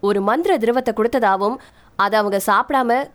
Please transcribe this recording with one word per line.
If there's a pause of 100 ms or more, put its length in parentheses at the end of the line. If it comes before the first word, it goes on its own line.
ஒரு
மந்திர
திரவத்தை
கொடுத்ததாவும், (400)
அதை
அவங்க
சாப்பிடாம